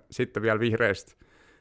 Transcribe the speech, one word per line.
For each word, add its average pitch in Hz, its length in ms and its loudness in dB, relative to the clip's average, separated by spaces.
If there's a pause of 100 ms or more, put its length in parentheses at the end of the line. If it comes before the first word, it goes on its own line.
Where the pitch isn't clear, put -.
(120)
sitten 110 320 -4
vielä 110 160 2
vihreistä 113 560 0 (460)